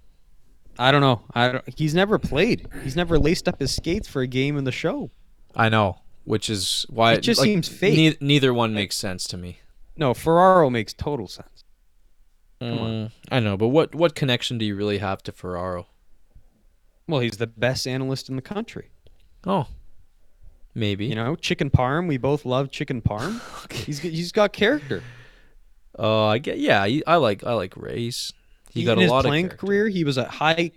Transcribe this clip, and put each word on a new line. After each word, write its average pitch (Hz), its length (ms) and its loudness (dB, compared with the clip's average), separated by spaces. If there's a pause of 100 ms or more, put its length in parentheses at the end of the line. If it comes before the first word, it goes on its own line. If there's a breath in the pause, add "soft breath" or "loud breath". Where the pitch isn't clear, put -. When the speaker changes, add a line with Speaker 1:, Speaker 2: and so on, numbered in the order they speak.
(800)
Speaker 1:
I 127 140 4
don't 143 80 6
know. 131 220 4 (120)
I 120 140 4
don't, 127 160 -4 (120)
he's 151 160 -2
never 190 280 2
played. 165 480 0 (160)
He's 135 100 -8
never 165 240 4
laced 165 300 4
up 175 100 -4
his 135 160 -2
skates 190 320 -4
for 135 160 -4
a 127 60 -2
game 135 280 0
in 139 60 -2
the 131 80 0
show. 180 400 -4 (460)
Speaker 2:
I 113 140 4
know, 107 320 2 (200)
which 107 260 -2
is - 400 -4
why 117 260 4
Speaker 1:
It - 80 0
just 226 180 2
Speaker 2:
like, 135 60 6
Speaker 1:
seems 190 200 2
fake. 175 300 2
Speaker 2:
nei-, 156 280 6
neither 139 300 4
one 117 200 2
Speaker 1:
Like, 104 80 0
Speaker 2:
makes 95 140 -4
sense 92 280 -6
to - 120 -10
me. 90 220 -12 (380)
Speaker 1:
no, 135 180 2
Ferraro 170 560 6
makes 117 220 -4
total 131 340 -8
sense. - 380 -20 (960)
Come 117 180 -6
on. 113 120 -4
Speaker 2:
Mm, 110 200 -6 (220)
I 127 80 2
know, 101 160 0
but 110 120 2
what, 147 240 2
what 165 220 0
connection 123 420 -2
do 110 80 -4
you 104 120 -2
really 104 220 -2
have 98 260 -4
to - 80 -10
Ferraro? 90 560 -8 (1200)
Speaker 1:
Well, 160 100 0
he's 113 200 -2
the 113 100 -4
best 123 400 -2
analyst 131 400 -4
in 131 80 -6
the 127 60 -6
country. - 480 -10 (540)
Speaker 2:
Oh, 185 220 0 (1080)
maybe. 101 300 -2
Speaker 1:
You 113 100 -4
know, 117 220 -4
Chicken 175 320 -4
Parm. 143 400 2
We 143 80 -2
both 135 300 -2
love 131 240 0
Chicken 135 320 -6
Parm. 156 440 -4
Speaker 2:
<laughs> - 180 -16
Okay. - 200 -10
Speaker 1:
He's 147 160 -8
g-, 170 100 -6
he's 170 220 -6
got 208 200 2
character. 165 500 -2 (960 loud breath)
Speaker 2:
Oh, 110 280 2
I 107 120 2
get. - 200 -4
Yeah, 123 280 4
he, 135 200 0
I 165 100 4
like, 113 280 2
I 120 100 -2
like 98 220 -4
Ray. - 240 -10
He's, 117 320 -8 (380)
he 120 100 -6
Speaker 1:
He, 113 60 0
Speaker 2:
got 117 80 4
Speaker 1:
in - 40 2
Speaker 2:
a 185 40 6
Speaker 1:
his 170 80 6
Speaker 2:
lot 135 140 4
of 165 60 2
Speaker 1:
playing 165 180 0
Speaker 2:
character. - 180 -10
Speaker 1:
career, 202 220 2
he 180 160 -2
was 143 140 0
a 120 60 0
high 160 520 0